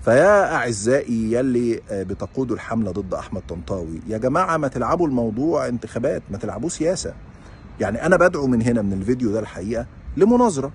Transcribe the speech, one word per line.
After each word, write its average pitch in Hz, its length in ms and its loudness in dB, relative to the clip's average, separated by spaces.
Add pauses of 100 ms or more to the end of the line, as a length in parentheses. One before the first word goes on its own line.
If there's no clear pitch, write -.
فيا 160 540 6
أعزائي 117 760 0
يلي، 120 560 0
آه، 101 140 -4
بتقودوا 104 520 -4
الحملة 107 360 -4
ضد 92 220 -6
أحمد 78 360 -8
طنطاوي، 85 580 -8
يا 107 100 -4
جماعة 160 400 2
ما 147 100 0
تلعبوا 139 400 0
الموضوع 127 600 0
انتخابات، 123 640 -4
ما 98 60 -8
تلعبوه 110 320 -6
سياسة. 180 440 -2 (680)
يعني 117 260 -2
أنا 180 120 6
بدعو 170 300 4
من 120 140 4
هنا 117 200 2
من 98 120 0
الفيديو 110 380 0
ده 110 80 0
الحقيقة 110 460 -6 (320)
لمناظرة 196 580 4